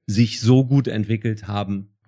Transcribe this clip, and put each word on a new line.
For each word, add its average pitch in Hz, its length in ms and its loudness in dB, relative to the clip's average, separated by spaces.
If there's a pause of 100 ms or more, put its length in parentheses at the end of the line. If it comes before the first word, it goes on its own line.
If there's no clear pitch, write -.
sich 110 340 0
so 127 240 4
gut 131 240 0
entwickelt 107 580 -4
haben, 101 480 -6 (120)